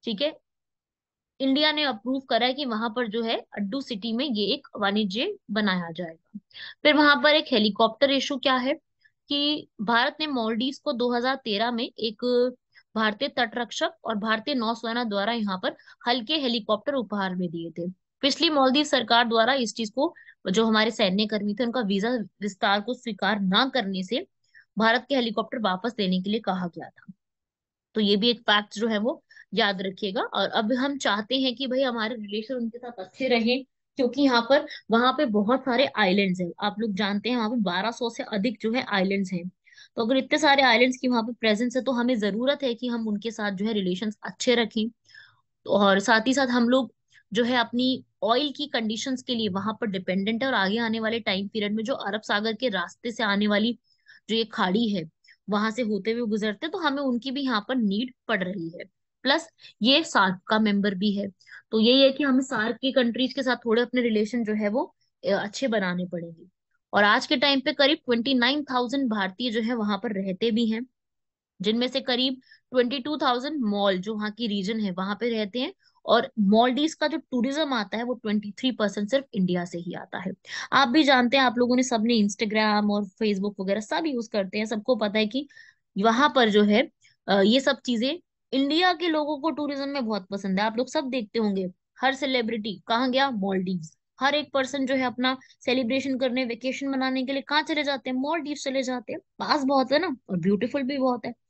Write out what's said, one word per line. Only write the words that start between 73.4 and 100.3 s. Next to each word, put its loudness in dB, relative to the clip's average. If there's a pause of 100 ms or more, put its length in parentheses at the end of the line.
मॉल 2
जो -6
वहाँ -4
की -6
रीजन -2
है -2
वहां -4
पे -4
रहते -4
हैं। -4 (320)
और 2
मालदीव्स 4
का -2
जो -2
टूरिज्म -2
आता -4
है -4
वो -4
ट्वेंटी -4
थ्री -2
परसेंट -2
सिर्फ 0
इंडिया 0
से -10
ही -8
आता -10
है। -8 (420)
आप 6
भी 4
जानते 4
हैं, 4
आप 2
लोगों 4
ने, 4
सबने 2
Instagram 2
और 0
Facebook -2
वगैरह 0
सब -4
यूज़ -4
करते -4
हैं, -2
सबको 0
पता 0
है 2
कि -4 (560)
वहां 4
पर 4
जो 6
है, 4 (360)
अ, 4
ये 6
सब 0
चीजें -2 (380)
इंडिया 2
के -2
लोगों 0
को 0
टूरिज्म -4
में -4
बहुत -4
पसंद -2
है। 2
आप -2
लोग -2
सब -2
देखते -4
होंगे, 0 (340)
हर 2
सेलिब्रिटी -4
कहाँ 0
गया? 2
मालदीव्स। -4 (220)
हर 2
एक -4
पर्सन -2
जो 0
है 0
अपना -2 (280)
सेलिब्रेशन 0
करने, 0
वेकेशन -6
मनाने -2
के -4
लिए -2
कहाँ 0
चले -2
जाते -4
हैं? -2
मालदीव्स -4
चले -2
जाते -6
हैं, -10 (200)
पास 2
बहुत 2
है 4
ना, -2 (120)
और -2